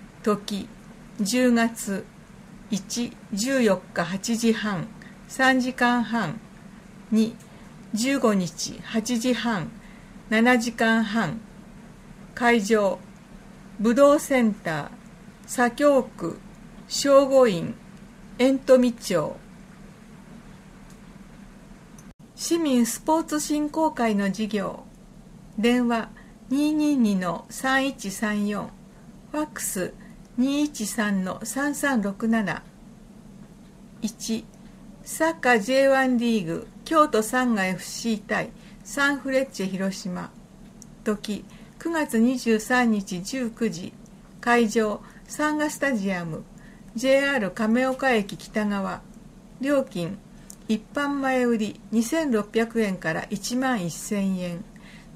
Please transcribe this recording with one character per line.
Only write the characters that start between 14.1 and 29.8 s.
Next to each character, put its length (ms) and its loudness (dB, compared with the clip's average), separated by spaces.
セ 240 0
ン 100 4
タ 180 -6
ー、 200 -6
左 240 2
京 320 4
区、 360 -8
正 400 6
午 220 6
院、 260 -2
円 200 4
富 340 6
町。 440 -4
市 220 -2
民 260 4
ス 160 -6
ポ 200 2
ー 40 -4
ツ 160 -2
振 300 -2
興 200 0
会 240 0
の 160 0
事 180 -4
業。 360 -4
電 300 2
話、 220 -2
二 240 2
二 200 2
二 220 4
の 320 -4
三 400 0
一 220 -8
三 360 -2
四。 240 -4
フ 60 -4
ァ 60 0
ッ 20 -10
ク 160 -12
ス、 320 -6